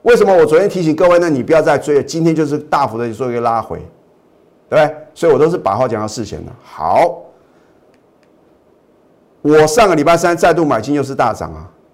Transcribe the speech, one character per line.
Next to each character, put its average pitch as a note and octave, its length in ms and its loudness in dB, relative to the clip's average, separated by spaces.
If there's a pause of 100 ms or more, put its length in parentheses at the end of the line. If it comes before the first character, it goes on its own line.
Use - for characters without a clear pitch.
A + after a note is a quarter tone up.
为 A#3 140 4
什 G#3 100 2
么 F#3+ 100 2
我 E3 80 6
昨 D3+ 140 4
天 G3 100 2
提 F#3 140 -4
醒 D#3 140 0
各 F3+ 120 2
位 F3 120 4
呢？ F3 100 0
你 B2+ 140 -2
不 G2+ 80 -4
要 D#3+ 100 4
再 D3 160 2
追 C#3+ 200 -2
了， B2+ 60 0
今 E3 220 -4
天 D#3+ 100 2
就 D#3 80 -2
是 D3 140 -4
大 D3 300 -2
幅 A2 100 -8
的 A#2 160 -6
做 B2+ 160 -6
一 A#2+ 60 -6
个 A#2+ 40 -2
拉 A#2 220 -2
回， E2+ 160 -12 (920)
对 C#3 120 0
不 D3+ 80 2
对？ D3+ 80 -8 (180)
所 E3+ 160 -2
以 - 20 4
我 C3 60 2
都 D3+ 100 2
是 E3+ 80 -2
把 G2 200 -4
话 B2+ 120 0
讲 G#2+ 140 -4
到 G#2+ 60 -6
事 G#2+ 180 -10
前 E2+ 180 -14
的。 E2+ 80 -18 (120)
好， G#2 580 -2 (2250)
我 D3+ 240 4
上 G3+ 200 4
个 F3+ 60 2
礼 D3 100 0
拜 E3+ 140 2
三 E3+ 180 0
再 F3 160 2
度 E3 140 0
买 A#2+ 160 -2
进， C#3 140 -4
又 C#3 80 -2
是 B2+ 100 -8
大 A#2+ 180 0
涨 D#2+ 220 -10
啊， D#2+ 160 -18 (240)